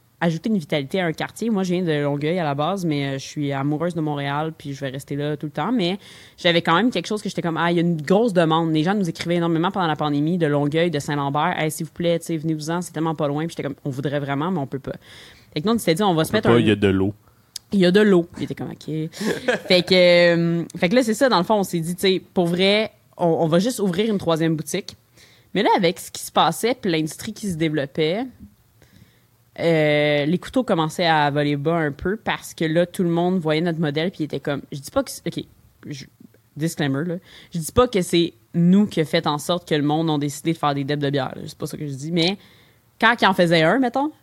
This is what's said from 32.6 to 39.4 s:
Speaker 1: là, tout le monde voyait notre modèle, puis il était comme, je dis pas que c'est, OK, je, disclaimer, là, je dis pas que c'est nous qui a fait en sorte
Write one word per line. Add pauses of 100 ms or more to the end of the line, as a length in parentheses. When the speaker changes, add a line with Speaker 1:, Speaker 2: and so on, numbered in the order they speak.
Speaker 1:
là,
tout
le
monde
voyait
notre
modèle,
puis
il
était
comme, (100)
je
dis
pas
que
c'est,
OK, (420)
je, (500)
disclaimer,
là, (380)
je
dis
pas
que
c'est (180)
nous
qui
a
fait
en
sorte